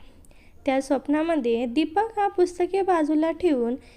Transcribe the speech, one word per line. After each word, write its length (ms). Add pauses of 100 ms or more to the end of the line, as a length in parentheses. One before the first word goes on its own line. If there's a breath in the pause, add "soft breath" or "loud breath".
(640 soft breath)
त्या 160
स्वप्नामध्ये 840
दीपक 540
हा 80
पुस्तके 540
बाजूला 500
ठेवून 440 (220 loud breath)